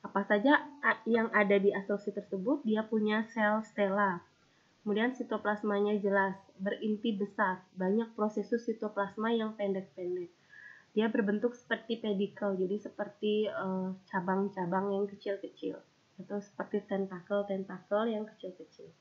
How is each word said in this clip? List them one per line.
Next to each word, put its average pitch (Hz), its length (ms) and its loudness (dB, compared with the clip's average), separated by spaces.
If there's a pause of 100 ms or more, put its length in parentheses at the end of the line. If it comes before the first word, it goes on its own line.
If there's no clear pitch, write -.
Apa 202 240 -2
saja 269 400 4 (160)
a-, 220 240 0
yang 226 320 2
ada 202 240 6
di 196 160 4
astrosit 202 400 -4
tersebut? 202 480 -2
Dia 220 240 2
punya 214 480 2
sel 214 320 4
stela. 196 560 0 (560)
Kemudian 220 320 0
sitoplasmanya 208 880 0
jelas, 196 400 2 (160)
berinti 214 560 -2
besar, 202 480 -2 (160)
banyak 202 400 0
prosesus 214 480 -2
sitoplasma 214 640 -4
yang 220 320 0
pendek-pendek. 185 720 -4 (640)
Dia 220 160 2
berbentuk 214 400 2
seperti - 480 -6
pedikel, 202 560 0
jadi 185 240 0
seperti, 214 640 -2
eh, 185 440 -2 (200)
cabang-cabang 190 880 0
yang 202 80 0
kecil-kecil, 202 720 -8 (400)
atau 196 240 -6
seperti 202 480 -4
tentakel-tentakel 196 1200 -2
yang 214 160 -2
kecil-kecil. - 640 -16 (120)